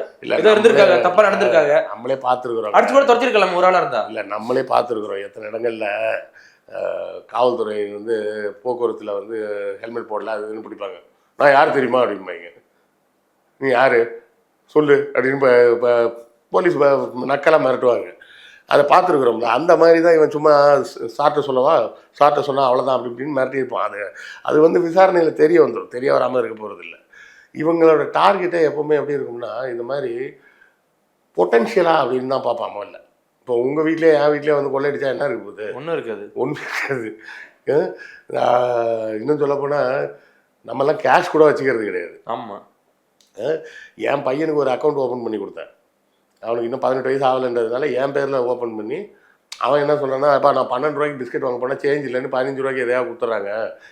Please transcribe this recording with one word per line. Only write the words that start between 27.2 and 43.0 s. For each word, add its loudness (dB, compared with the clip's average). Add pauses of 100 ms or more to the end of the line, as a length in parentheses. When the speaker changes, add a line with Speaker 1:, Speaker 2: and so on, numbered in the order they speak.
Speaker 1:
இவங்களோட 4
டார்கெட்டே 2
எப்பவுமே 0
எப்படி -2
இருக்கும்னா, -8
இந்த -8
மாதிரி -6 (1080)
பொட்டன்ஷியலா 2
அப்படின்னு -2
தான் -2
பார்ப்பான் -4
முதல்ல. -14 (400)
இப்போ -6
உங்க 0
வீட்லயே, 2
என் 2
வீட்லயே 0
வந்து -2
கொள்ளையடிச்சா -2
என்ன -4
இருக்க -6
போகுது? -10
Speaker 2:
ஒண்ணும் -10
இருக்காது. -8
Speaker 1:
ஒண்ணும் -4 (260)
இருக்காது. -4 (380)
ஆ, 2 (420)
இன்னும் -2
சொல்ல 0
போனா, -2 (840)
நம்மலாம் -2
கேஷ் 2
கூட 6
வச்சுக்கிறது 0
கிடையாது. -8
Speaker 2:
ஆமா. -10 (800)